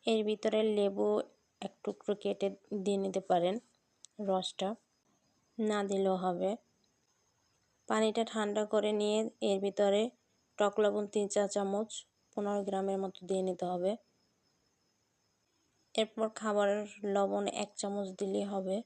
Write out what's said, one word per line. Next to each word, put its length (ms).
এর 180
ভিতরে 400
লেবু 440
এক 200
টুকরো 340
কেটে 320
দিয়ে 240
নিতে 220
পারেন, 360
রসটা 500
না 260
দিলেও 320
হবে। 340
পানিটা 360
ঠান্ডা 420
করে 260
নিয়ে 280
এর 180
ভিতরে 420
টক 220
লবণ 280
তিন 200
চা 200
চামচ, 420
পনেরো 260
গ্রামের 340
মতো 280
দিয়ে 160
নিতে 240
হবে। 260
এরপর 340
খাবার 400
লবণ 440
এক 280
চামচ 340
দিলেই 360
হবে। 300